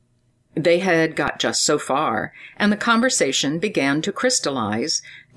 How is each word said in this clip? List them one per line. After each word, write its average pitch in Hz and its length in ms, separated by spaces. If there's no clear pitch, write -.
They 170 240
had 165 380
got 143 240
just 113 260
so 147 140
far, 131 540
and 208 160
the 208 60
conversation 208 800
began 156 460
to 202 80
crystallize, 135 920